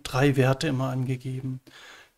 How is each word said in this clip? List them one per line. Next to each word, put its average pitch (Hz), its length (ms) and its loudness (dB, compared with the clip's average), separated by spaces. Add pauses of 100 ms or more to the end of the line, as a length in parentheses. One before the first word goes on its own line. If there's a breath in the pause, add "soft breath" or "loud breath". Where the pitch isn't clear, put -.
drei 135 340 2
Werte 131 320 2
immer 131 200 -2
angegeben. 131 680 -4 (580 loud breath)